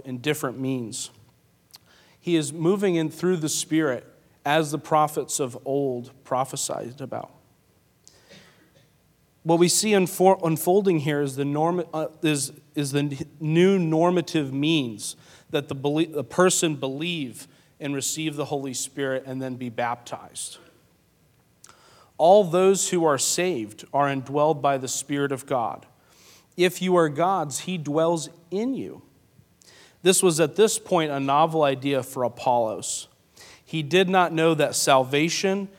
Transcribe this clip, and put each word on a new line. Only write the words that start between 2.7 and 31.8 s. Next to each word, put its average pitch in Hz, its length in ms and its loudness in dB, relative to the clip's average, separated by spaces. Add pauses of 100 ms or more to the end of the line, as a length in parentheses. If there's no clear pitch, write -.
in 160 120 0
through 175 300 -2
the 151 100 -2
Spirit, 151 580 -2 (380)
as 147 280 2
the 156 60 -2
prophets 151 600 0
of 123 240 -6
old 135 480 -4 (100)
prophesied 135 800 -4
about. - 300 -10 (2000)
What 165 160 2
we 175 100 6
see 208 240 0
unfor-, 185 540 4
unfolding 180 540 2
here 147 220 0
is 135 120 -4
the 139 120 -2
norm-, 160 380 -2 (100)
uh, 156 140 -4 (140)
is, 147 300 0 (220)
is 143 180 -4
the 143 60 0
n-, 143 200 -2 (220)
new 170 380 4
normative 160 720 2
means 139 640 -2 (320)
that 147 200 -4
the 143 60 -6
belie-, 147 380 -2
the 143 120 -6
person 175 520 2
believe 135 720 -8 (320)
and 143 140 -6
receive 147 420 -4
the 147 80 -4
Holy 135 300 -6
Spirit 131 520 -6
and 131 140 -8
then 131 140 -6
be 123 160 -8
baptized. - 880 -8 (1600)
"All 190 260 8
those 185 460 2
who 175 160 0
are 143 120 4
saved 131 760 -4
are 139 160 2
indwelled 139 500 0
by 139 160 2
the 127 120 -6
Spirit 143 440 -4
of 131 140 -8
God. 117 400 -4 (720)
If 180 240 0
you 185 160 2
are 160 140 4
God's, 160 500 -2
he 185 160 -6
dwells 160 540 0 (200)
in 226 220 -4
you." 131 300 -10 (960)
This 185 220 4
was 170 180 4
at 151 160 0
this 214 220 4
point 160 320 -2
a 139 100 -4
novel 156 420 2
idea 139 400 0